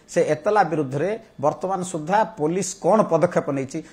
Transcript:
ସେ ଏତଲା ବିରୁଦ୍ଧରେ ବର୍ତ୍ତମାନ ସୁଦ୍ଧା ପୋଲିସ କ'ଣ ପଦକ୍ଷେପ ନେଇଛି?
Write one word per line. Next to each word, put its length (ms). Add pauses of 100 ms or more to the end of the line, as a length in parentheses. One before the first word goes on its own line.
ସେ 120
ଏତଲା 420
ବିରୁଦ୍ଧରେ 560 (220)
ବର୍ତ୍ତମାନ 420
ସୁଦ୍ଧା 400
ପୋଲିସ 600
କ'ଣ 200
ପଦକ୍ଷେପ 460
ନେଇଛି? 440